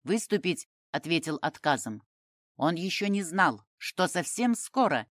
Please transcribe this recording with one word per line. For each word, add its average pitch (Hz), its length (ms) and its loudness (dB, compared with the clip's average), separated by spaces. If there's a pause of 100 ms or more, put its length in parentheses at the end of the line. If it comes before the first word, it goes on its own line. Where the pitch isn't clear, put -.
выступить 180 680 -2 (220)
ответил 156 500 -2
отказом. 135 600 -2 (540)
Он 135 200 0
еще 190 320 -2
не 202 140 2
знал, 170 440 2 (120)
что - 300 0
совсем 233 480 0
скоро, 180 520 0 (120)